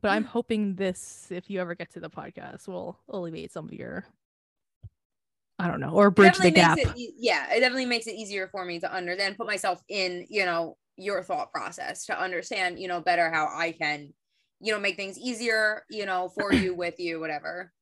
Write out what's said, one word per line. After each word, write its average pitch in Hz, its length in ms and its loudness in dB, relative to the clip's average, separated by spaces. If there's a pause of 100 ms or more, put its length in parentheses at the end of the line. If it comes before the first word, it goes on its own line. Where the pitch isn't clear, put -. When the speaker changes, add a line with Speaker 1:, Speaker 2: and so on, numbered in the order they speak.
Speaker 1:
but 208 100 2
I'm 214 120 4
hoping 214 520 0
this, - 540 -4
if 180 200 -10
you 190 120 -4
ever 175 140 -4
get 170 180 -10
to 175 60 -14
the 165 100 -10
podcast, - 600 -14
will 185 280 -8 (120)
alleviate 165 420 -8
some 160 140 -10
of - 80 -14
your, 180 320 -10 (1500)
I 175 80 0
don't 151 140 -2
know, 139 100 -4
or 202 180 8
bridge - 280 8
the 359 140 6
Speaker 2:
Definitely 320 100 8
Speaker 1:
gap. 165 160 8
Speaker 2:
makes 269 140 2
it 233 60 -10
e-, 233 200 -10
yeah, 185 360 0
it 226 60 4
definitely 254 260 2
makes 233 220 -2
it 208 80 -8
easier 196 320 -6
for 185 160 -8
me 175 160 -6
to 175 120 -4
understand, 190 460 -2
put 226 80 -6
myself 190 440 -2
in, 185 400 -4
you 202 160 2
know, 170 320 -2 (180)
your 190 260 -2
thought 180 300 -4
process - 540 -6
to 202 140 -4
understand, 180 600 -4
you 185 80 -8
know, 175 140 -4
better 170 280 4
how 156 240 0
I 165 200 -2
can, 147 400 -4 (480)
you 214 120 0
know, 208 60 0
make 202 160 -2
things 196 240 -10
easier, 220 720 0
you 208 160 -6
know, 185 240 0
for 202 240 0
Speaker 1:
<clears throat> - 0 -
Speaker 2:
you, 190 200 4
with 175 260 -4
you, 165 200 -4
whatever. 160 640 -8